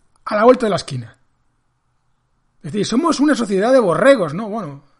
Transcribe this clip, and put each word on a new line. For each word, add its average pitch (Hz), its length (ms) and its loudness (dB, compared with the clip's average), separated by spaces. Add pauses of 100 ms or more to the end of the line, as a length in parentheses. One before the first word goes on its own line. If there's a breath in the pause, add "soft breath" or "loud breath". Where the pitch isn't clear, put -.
(240)
a - 100 -6
la 208 80 0
vuelta 247 240 4
de 208 40 -2
la 180 60 0
esquina? 123 400 -12 (1400)
Es 151 160 -16
decir, 202 120 -4
somos 302 360 -2
una 294 160 2
sociedad 208 360 0
de 269 60 6
borregos, 190 560 2
¿no? 214 140 -8
Bueno, 170 340 -12 (180)